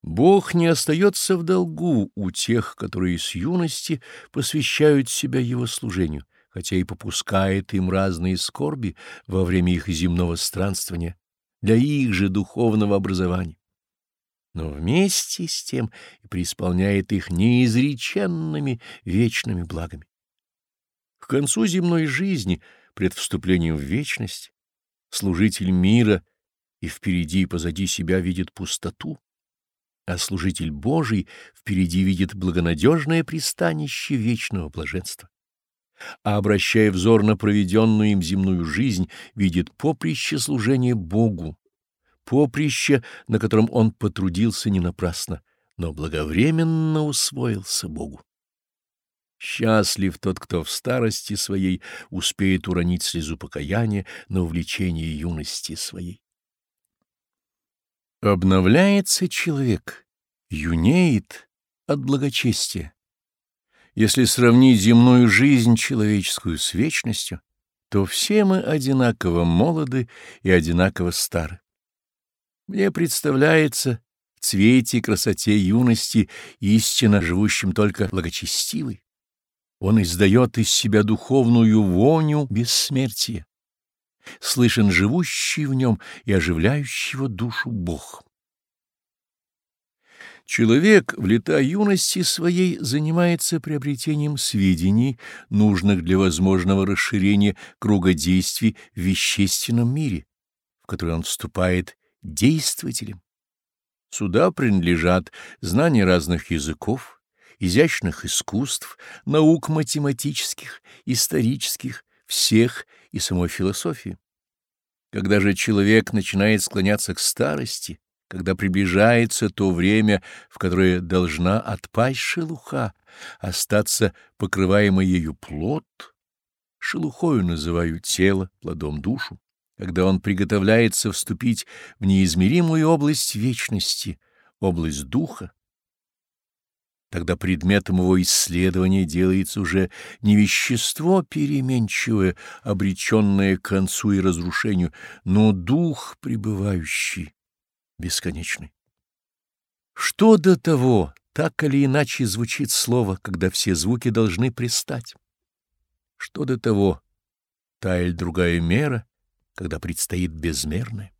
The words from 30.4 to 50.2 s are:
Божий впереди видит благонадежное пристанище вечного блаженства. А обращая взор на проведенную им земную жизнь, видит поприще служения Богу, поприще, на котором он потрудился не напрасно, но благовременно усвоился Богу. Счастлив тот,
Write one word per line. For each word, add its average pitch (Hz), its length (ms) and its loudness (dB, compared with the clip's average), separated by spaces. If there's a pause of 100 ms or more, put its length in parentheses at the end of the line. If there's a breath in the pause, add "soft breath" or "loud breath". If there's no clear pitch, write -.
Божий 110 580 -2 (260 loud breath)
впереди 92 480 0
видит 95 320 0
благонадежное 98 880 0
пристанище 156 920 -6
вечного 107 520 -4
блаженства. - 600 -10 (960 loud breath)
А 104 120 0
обращая 104 540 2
взор 104 320 4
на 107 140 2
проведенную 107 760 2
им 95 100 2
земную 92 420 0
жизнь, 90 440 -2 (260 loud breath)
видит 90 420 0
поприще 156 600 -4
служения 123 560 0
Богу, 90 600 -2 (680)
поприще, 139 800 0 (240 loud breath)
на 110 100 0
котором 110 320 2
он 110 220 2
потрудился 98 800 -2
не 95 100 2
напрасно, 87 600 -6 (340)
но 82 160 -6
благовременно 151 1120 -2
усвоился 123 840 -4
Богу. 76 320 -10 (1160)
Счастлив 104 800 0
тот, 95 200 -4